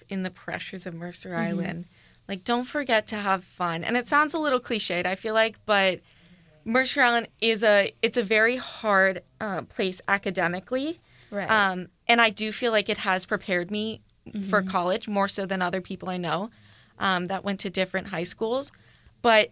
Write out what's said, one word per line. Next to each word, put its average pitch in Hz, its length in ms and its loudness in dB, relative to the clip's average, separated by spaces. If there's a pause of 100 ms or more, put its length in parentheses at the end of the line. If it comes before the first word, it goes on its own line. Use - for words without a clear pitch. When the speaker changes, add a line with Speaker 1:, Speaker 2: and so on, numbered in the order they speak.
Speaker 1:
in 190 140 -4
the 185 80 -4
pressures - 560 -10
of 170 80 -8
Mercer 175 360 -10
Speaker 2:
Mm-hmm. 175 100 -4
Speaker 1:
Island. 185 440 -4 (420)
Like, 190 160 -8
don't 240 220 0
forget 247 440 0
to 220 80 -6
have 196 280 0
fun. 170 400 -4
And 240 140 0
it 240 100 -2
sounds 294 260 4
a 330 40 0
little 285 200 2
cliched, 180 480 -2
I 185 80 -2
feel 214 200 -4
like, 220 320 2
but 196 340 2 (640)
Mercer 254 380 2
Island 240 260 2 (120)
is 220 220 2
a, 208 300 4 (100)
it's 226 140 0
a 247 80 4
very 220 320 4
hard, 190 680 2 (180)
uh, 196 220 -4
place 190 460 -2
academically. 196 880 -2 (320)
Speaker 2:
Right. 196 180 -6
Speaker 1:
Um, 190 400 2 (200)
and 233 120 6
I 226 100 6
do 214 200 -4
feel 233 220 -2
like 208 160 2
it 214 100 -2
has 190 280 0
prepared 180 440 -2
me 214 300 -4 (500)
for 202 120 2
Speaker 2:
Mm-hmm. 190 60 -6
Speaker 1:
college 185 380 -2
more 196 220 0
so 196 180 -2
than 185 140 -4
other 185 220 -2
people 185 260 -10
I 180 80 -4
know, 175 340 -4 (480)
um, 185 280 0
that 190 180 -6
went 196 160 -4
to 196 100 -6
different 185 360 -2
high 190 180 -6
schools. 226 480 -4 (480)
But 220 320 4